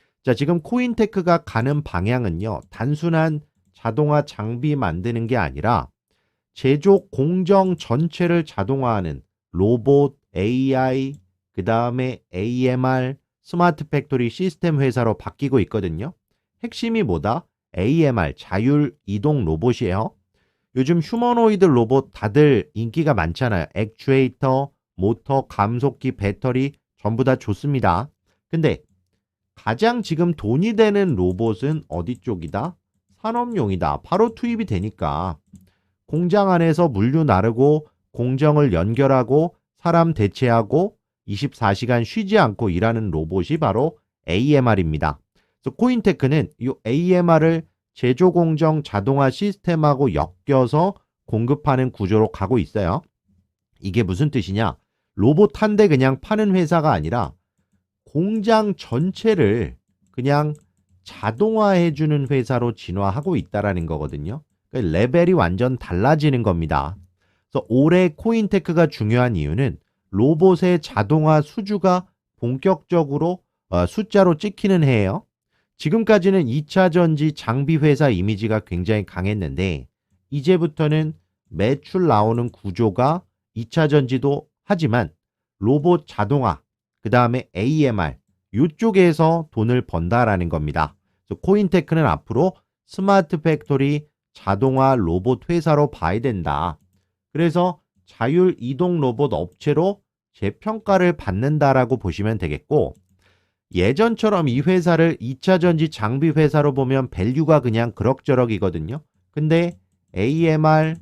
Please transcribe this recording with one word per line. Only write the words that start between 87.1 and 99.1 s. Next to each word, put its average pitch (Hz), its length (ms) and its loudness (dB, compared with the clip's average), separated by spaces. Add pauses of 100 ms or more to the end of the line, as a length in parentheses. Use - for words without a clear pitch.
에이엠알 110 640 0 (360)
요쪽에서 165 1000 2
돈을 120 300 0
번다라는 90 640 -2
겁니다. 76 480 -4 (300)
그래서 - 160 -10
코인테크는 175 640 0
앞으로 117 480 -2 (320)
스마트 190 560 0
팩토리 147 680 0 (240)
자동화 131 640 0
로봇 95 540 0
회사로 151 420 2
봐야 90 280 -2
된다. 85 600 -4 (540)
그래서 175 480 0 (240)
자율 170 540 0
이동 156 420 -2
로봇 127 320 0